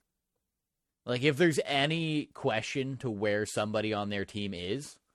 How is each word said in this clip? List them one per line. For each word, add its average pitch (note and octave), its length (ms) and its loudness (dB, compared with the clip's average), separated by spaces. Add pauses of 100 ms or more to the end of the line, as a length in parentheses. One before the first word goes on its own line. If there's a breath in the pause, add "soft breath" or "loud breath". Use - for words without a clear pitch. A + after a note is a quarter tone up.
(1120)
Like, B2 120 0
if C#3+ 140 4
there's D#3+ 300 6
any D3+ 680 0
question C3 680 -2
to B2+ 120 -4
where G#2 340 0
somebody G#2+ 480 0
on G#2 160 -2
their G2+ 160 -2
team G2+ 300 -4
is, G2 420 -6 (180)